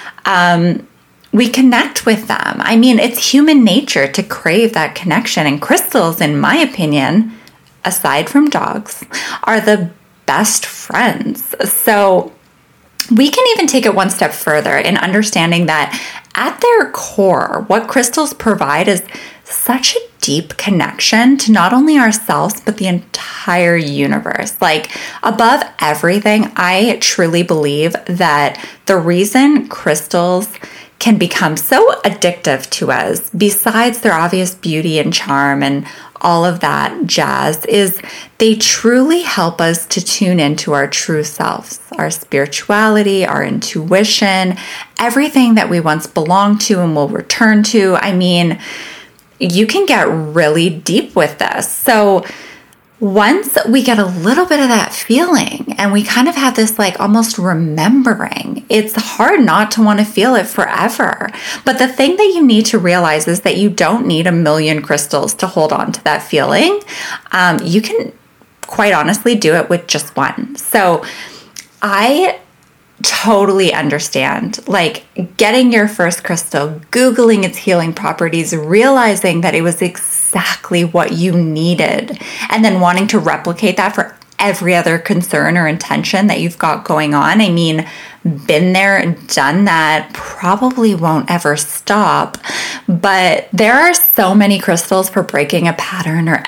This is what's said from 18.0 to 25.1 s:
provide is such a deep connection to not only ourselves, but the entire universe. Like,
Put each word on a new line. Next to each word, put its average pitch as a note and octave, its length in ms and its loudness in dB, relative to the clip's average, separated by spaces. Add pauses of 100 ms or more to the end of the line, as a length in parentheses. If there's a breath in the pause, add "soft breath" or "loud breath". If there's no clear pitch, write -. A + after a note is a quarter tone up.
provide F#3+ 540 0
is F#3 140 0 (420 loud breath)
such - 520 -4
a A#4 40 -2 (200)
deep D3+ 360 -4
connection A3 800 2
to A3 140 0
not F#3+ 220 4
only D4 260 4
ourselves, G#3 640 0
but G#3+ 160 -4
the F#3+ 100 -4
entire F3 880 -2
universe. C#3+ 840 -4
Like, D#3 300 0 (320 loud breath)